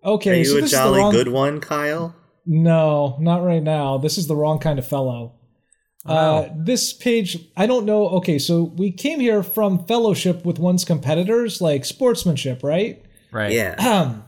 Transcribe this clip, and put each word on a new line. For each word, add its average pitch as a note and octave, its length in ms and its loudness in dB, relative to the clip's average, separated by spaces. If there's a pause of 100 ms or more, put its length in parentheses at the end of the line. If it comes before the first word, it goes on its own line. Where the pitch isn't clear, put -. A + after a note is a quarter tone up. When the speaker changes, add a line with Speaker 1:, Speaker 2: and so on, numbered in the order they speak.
Speaker 1:
Okay, G3+ 280 0
Speaker 2:
Are F3+ 60 4
you E3 100 4
Speaker 1:
so C#3 100 2
Speaker 2:
a C#3+ 60 4
Speaker 1:
this - 20 0
is C#4+ 80 0
the - 60 2
Speaker 2:
jolly G3 200 4
Speaker 1:
wrong G3+ 140 4
Speaker 2:
good B2 160 2
one, C#3 320 0
Kyle? D3+ 560 -4 (300)
Speaker 1:
No, D#3 760 2
not E3+ 240 2
right E3+ 180 2
now. D3 360 -2
This D3+ 200 -2
is F3 80 -4
the D3+ 80 -2
wrong D3+ 240 0
kind D3 200 -2
of B2+ 100 -6
fellow. B2 460 -4 (720)
Speaker 3:
Oh, D#3+ 100 0
Speaker 1:
Uh, D#3 320 2
Speaker 3:
no. D#3+ 160 -8
Speaker 1:
this A#3+ 300 -2
page, A3 440 -2 (180)
I F#3+ 100 0
don't B3 180 0
know. G#3 240 2
Okay, F3 320 0
so E3+ 220 0
we E3+ 280 -2
came D4 300 -4
here A3 240 2
from F#3+ 420 -2
fellowship G#3+ 580 0
with F3 140 -2
one's F3+ 280 2
competitors, F3+ 760 0
like C#3+ 240 0
sportsmanship, D3+ 800 -2
right? E3+ 400 -2 (260)
Speaker 3:
Right. G#2+ 220 -2
Speaker 2:
Yeah. G#2+ 260 -2
Speaker 1:
Ahem. E3+ 500 0